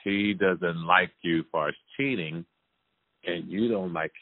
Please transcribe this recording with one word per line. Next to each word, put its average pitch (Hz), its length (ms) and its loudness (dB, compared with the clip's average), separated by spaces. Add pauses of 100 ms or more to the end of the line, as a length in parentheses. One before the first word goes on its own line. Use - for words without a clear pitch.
he 101 300 2
doesn't 90 520 0
like 90 260 6 (100)
you 82 180 0
as 78 120 -4
far 82 180 0
as 87 60 -8 (220)
cheating, 113 480 -4 (800)
and 87 240 -6
you 104 200 0
don't 95 240 -2
like 80 180 -4 (100)